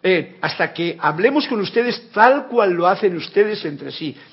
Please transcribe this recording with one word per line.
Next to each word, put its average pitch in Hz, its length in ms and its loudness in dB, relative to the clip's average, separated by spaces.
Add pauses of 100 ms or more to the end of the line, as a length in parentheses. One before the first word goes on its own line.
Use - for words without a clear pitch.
eh, 185 380 0
hasta 156 320 -4
que 165 280 -6
hablemos 208 480 2
con 226 120 -2
ustedes 233 520 -2
tal 262 340 4
cual 214 260 2
lo 170 140 0
hacen 185 300 0
ustedes 208 480 0
entre 143 260 -8
sí. 143 260 -10 (160)